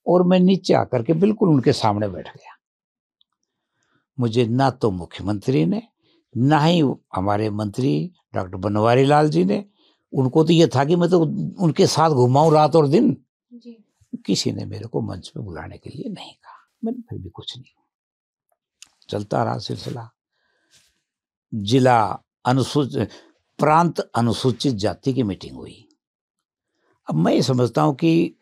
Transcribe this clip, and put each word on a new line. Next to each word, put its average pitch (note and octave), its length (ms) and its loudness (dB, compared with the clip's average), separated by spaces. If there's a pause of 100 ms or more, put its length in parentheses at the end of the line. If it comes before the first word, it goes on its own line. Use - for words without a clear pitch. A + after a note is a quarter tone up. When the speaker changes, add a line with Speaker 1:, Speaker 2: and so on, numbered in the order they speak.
Speaker 1:
और F3+ 160 4
मैं F#3 160 2
नीचे F#3 340 2
आकर B2 300 -2
के E3 100 0
बिल्कुल G3+ 360 0
उनके C#3+ 240 2
सामने G#2 340 -2
बैठ F2 300 -14
गया। - 200 -20 (1600)
मुझे A#2+ 260 0
ना B2+ 240 0
तो A#2+ 220 -2
मुख्यमंत्री G2+ 720 -4
ने, G3+ 180 -4 (540)
ना C#3+ 220 4
ही E3 240 4 (320)
हमारे G#2 340 -2
मंत्री B2+ 640 -4 (220)
डॉक्टर G2 220 -8
बनवारी G#2+ 500 2
लाल D3 240 4
जी E3 140 0
ने, G#3 220 -2 (480)
उनको C3+ 300 2
तो D#3+ 100 2
ये D#3+ 140 6
था C3 180 0
कि E3 100 0
मैं F3 140 2
तो F3+ 100 4 (440)
उनके E3 240 2
साथ D#3+ 220 2
घुमाऊं C#3 440 4
रात D3+ 220 4
और D#3 120 6
दिन। F#3 380 2 (280)
Speaker 2:
जी। A#3 320 -20 (400)
Speaker 1:
किसी F3+ 260 -2
ने G#2 140 -8
मेरे G2+ 220 -14
को C#3 140 -6
मंच F#2+ 280 -10
पे - 100 -16
बुलाने F#2 380 -14
के - 120 -20
लिए F3 200 -14
नहीं - 240 -16
कहा। - 180 -20 (320)
मैंने A#3 180 -10
फिर G#2 180 -14
भी F#2 100 -16
कुछ - 280 -18
नहीं, - 160 -20 (1400)
चलता G#2 340 -4
रहा A#2+ 140 -4
सिलसिला। A#2+ 520 -12 (1400)
जिला A2+ 680 2 (260)
अनुसूचित, C3 640 -2 (480)
प्रांत D#3 420 2
अनुसूचित A#2+ 760 -2
जाति G2+ 380 -4
की B2+ 100 -2
मीटिंग F#2+ 320 -8
हुई। - 340 -20 (1200)
अब D#3+ 60 -4
मैं F3 180 0
ये D#4 80 2
समझता B2+ 400 0
हूँ D3+ 140 2
कि E3 460 0